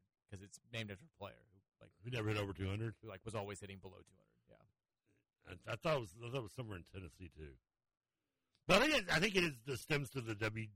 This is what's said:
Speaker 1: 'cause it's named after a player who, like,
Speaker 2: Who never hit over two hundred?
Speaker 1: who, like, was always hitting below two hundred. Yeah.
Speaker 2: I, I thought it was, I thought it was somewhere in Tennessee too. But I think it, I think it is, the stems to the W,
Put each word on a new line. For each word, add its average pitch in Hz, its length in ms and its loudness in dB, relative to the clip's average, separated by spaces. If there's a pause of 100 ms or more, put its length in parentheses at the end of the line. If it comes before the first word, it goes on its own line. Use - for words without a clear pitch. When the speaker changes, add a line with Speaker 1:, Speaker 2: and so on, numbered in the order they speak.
(320)
Speaker 1:
'cause 95 120 -10
it's - 160 -16 (140)
named 110 160 -4
after 98 160 -10
a - 140 -20
player 92 160 -8 (160)
who, - 340 -20
like, - 60 -20 (120)
Speaker 2:
Who 120 60 -10
never 110 200 0
hit 104 80 2
over 98 160 0
two 95 140 0
hundred? 107 360 -2
Speaker 1:
who, 110 60 -10
like, 95 160 -10
was 110 100 -6
always 101 240 -4
hitting 98 180 -10
below 92 200 -14
two 90 200 -20
hundred. 110 440 -20 (1080)
Yeah. - 20 -6
Speaker 2:
I, 117 40 -4
I - 20 -2
thought 156 220 2
it 123 40 0
was, 98 220 -10
I 117 80 -6
thought 135 60 -2
it 123 60 -2
was 101 100 -10
somewhere 107 240 -6
in 82 140 -12
Tennessee 92 440 -12
too. 73 180 -12 (1120)
But 185 100 10
I 247 80 8
think 302 120 6
it, 202 140 2
I 156 80 6
think 190 160 4
it 180 80 8
is, 156 100 2 (120)
the 131 120 -2
stems 143 340 0
to 135 100 -2
the 113 140 -2
W, 110 400 0